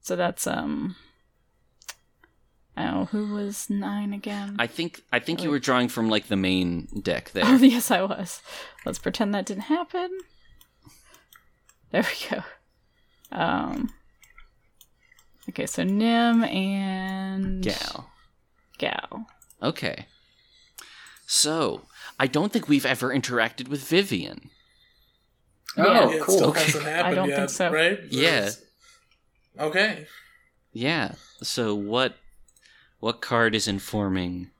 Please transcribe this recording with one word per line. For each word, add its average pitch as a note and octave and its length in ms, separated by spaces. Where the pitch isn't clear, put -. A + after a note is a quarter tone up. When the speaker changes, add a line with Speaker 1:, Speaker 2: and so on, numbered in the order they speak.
Speaker 1:
So F3+ 160
that's, F3 280
um, D3+ 520
oh, - 300
who G#3 280
was G#3 360
nine G3+ 440
again? G3+ 460
Speaker 2:
I A#2+ 80
think, - 340
I B2 60
think E3+ 240
you E3+ 40
Speaker 1:
Oh, D3+ 60
Speaker 2:
were C#3+ 60
drawing B2+ 280
from, A2 220
like, G#2+ 180
the G#2 80
main F#2 520
deck - 300
there. - 160
Speaker 1:
Oh, B3+ 80
<laughs> A#3+ 80
yes, B3 260
I F#3+ 120
was. F#3+ 400
Let's - 140
pretend G3+ 340
that G3 120
didn't G3+ 180
happen. F4+ 540
There - 120
we - 260
go. F#3+ 140
Um, - 600
okay, - 160
so - 180
Nim A#3 600
and F#3+ 1200
Speaker 2:
Gal. - 460
Speaker 1:
Gal. - 500
Speaker 2:
Okay. - 440
So, D3+ 560
I C3+ 80
don't D#3 260
think G#3+ 140
we've C#3+ 180
ever B2+ 240
interacted B2 580
with C#3 200
Vivian. F3+ 600
Speaker 3:
Oh, D#3 80
Speaker 1:
Yeah. G3 240
Speaker 4:
Yeah, D#3+ 60
it D#3 60
Speaker 3:
cool. F#3 140
Speaker 4:
still E3+ 140
Speaker 2:
Okay. D#3 140
Speaker 4:
hasn't D3+ 200
happened E3 240
Speaker 1:
I F3+ 80
don't C#3+ 140
Speaker 4:
yet, C#3 80
Speaker 1:
think C#3+ 120
so. F3 220
Speaker 4:
right? E3+ 280
Speaker 2:
Yeah. C3 380
Speaker 4:
It's, - 140
okay. D3+ 480
Speaker 2:
Yeah. B2+ 400
So A2 340
what, A2 400
what - 220
card A2+ 340
is G#2+ 120
informing F#2 920